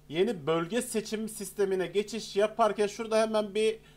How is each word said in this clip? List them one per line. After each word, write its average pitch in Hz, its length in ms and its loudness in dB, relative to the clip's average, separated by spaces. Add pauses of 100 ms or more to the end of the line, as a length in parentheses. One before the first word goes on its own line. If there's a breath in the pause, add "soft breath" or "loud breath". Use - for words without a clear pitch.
yeni 175 380 0
bölge 165 360 2
seçim 220 460 -4
sistemine 190 580 -2
geçiş 208 500 -4
yaparken 214 500 2
şurada 220 340 0
hemen 214 340 0
bir 220 240 2 (180 soft breath)